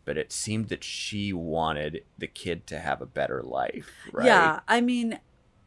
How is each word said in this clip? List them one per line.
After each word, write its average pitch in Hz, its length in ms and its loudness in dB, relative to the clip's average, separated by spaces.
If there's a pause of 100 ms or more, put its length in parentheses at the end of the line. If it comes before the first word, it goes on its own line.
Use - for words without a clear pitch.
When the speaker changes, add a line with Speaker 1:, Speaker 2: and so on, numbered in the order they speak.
Speaker 1:
but 73 120 -2
it - 140 -4
seemed 107 380 -2
that - 140 -6
she 101 500 -4
wanted 80 720 -2 (140)
the - 100 -8
kid - 400 -6
to 78 120 -8
have 71 220 -2
a - 40 -10
better 65 380 -4
life, 62 460 -4 (240)
right? 233 120 0
Speaker 2:
Yeah, 170 420 8
I 233 120 6
mean, 240 400 0 (460)